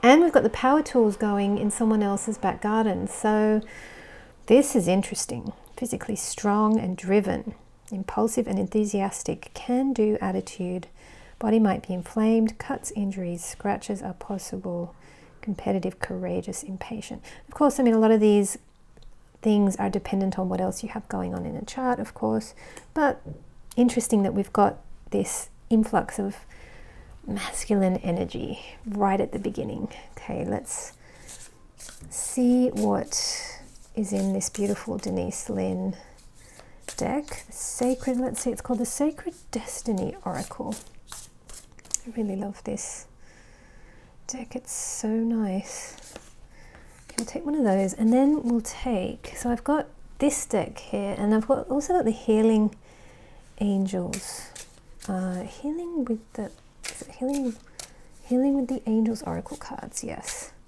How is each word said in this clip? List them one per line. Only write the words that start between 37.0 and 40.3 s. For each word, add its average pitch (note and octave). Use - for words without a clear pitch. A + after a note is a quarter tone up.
The -
Sacred, B3+
let's B3
see, B3
it's G#3+
called A#3
the A#3+
Sacred D4+
Destiny G#3
Oracle. -